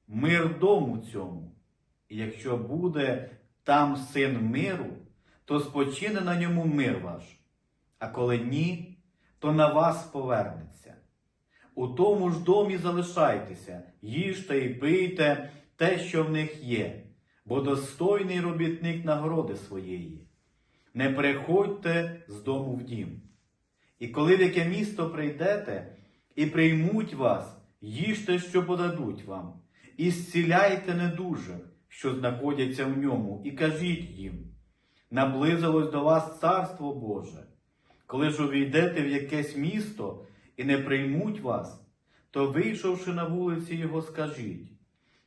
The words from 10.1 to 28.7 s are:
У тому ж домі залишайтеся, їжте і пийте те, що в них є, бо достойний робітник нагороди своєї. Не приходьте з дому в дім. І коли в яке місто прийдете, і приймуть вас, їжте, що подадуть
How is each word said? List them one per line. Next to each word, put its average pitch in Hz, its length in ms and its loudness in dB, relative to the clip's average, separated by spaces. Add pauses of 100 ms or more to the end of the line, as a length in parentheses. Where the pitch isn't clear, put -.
У 123 140 -4
тому 180 420 4
ж 165 100 -2
домі 190 360 4
залишайтеся, 135 1080 0 (200)
їжте 147 560 -2
і 123 160 0
пийте 160 760 2 (260)
те, 175 220 2
що 165 260 0
в 156 60 -2
них 156 340 -2
є, 113 380 -2 (420)
бо 127 160 0
достойний 180 800 0
робітник 165 640 -2
нагороди 156 520 0
своєї. 90 720 -10 (640)
Не 135 160 2
приходьте 165 1200 0
з 104 140 -14
дому 135 320 -2
в 117 80 -6
дім. 117 400 -8 (760)
І 120 100 -10
коли 151 280 6
в 185 40 0
яке 175 240 4
місто 180 460 -2
прийдете, 151 840 -4 (380)
і 151 120 0
приймуть 160 680 2
вас, 127 420 0 (240)
їжте, 180 580 -2
що 175 280 0
подадуть 170 580 -2